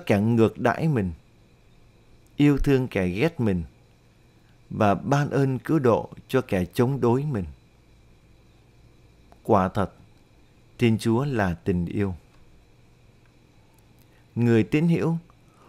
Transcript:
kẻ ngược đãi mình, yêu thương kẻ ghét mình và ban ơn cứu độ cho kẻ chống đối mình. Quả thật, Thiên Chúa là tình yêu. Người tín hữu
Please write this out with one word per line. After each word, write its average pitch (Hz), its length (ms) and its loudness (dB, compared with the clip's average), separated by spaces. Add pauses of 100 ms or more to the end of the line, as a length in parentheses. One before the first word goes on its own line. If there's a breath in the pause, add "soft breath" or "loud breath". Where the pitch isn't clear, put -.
kẻ 104 140 2
ngược 113 380 2
đãi 120 300 -2
mình, 101 240 -2 (1200)
yêu 147 220 4
thương 131 300 2
kẻ 92 200 -2
ghét 120 320 -2
mình 95 220 0 (1080 soft breath)
và 104 240 0
ban 139 360 -2
ơn 135 280 0
cứu 156 200 -2
độ 107 320 0 (180)
cho 131 120 0
kẻ 95 240 -2
chống 123 360 -2
đối 123 240 2
mình. 117 200 -4 (2000)
Quả 95 260 2
thật, 92 240 -4 (840)
Thiên 113 200 2
Chúa 117 260 -2
là 107 300 -2
tình 87 320 -4
yêu. 98 280 -4 (2250 soft breath)
Người 117 280 4
tín 156 260 0
hữu 165 280 0 (520 soft breath)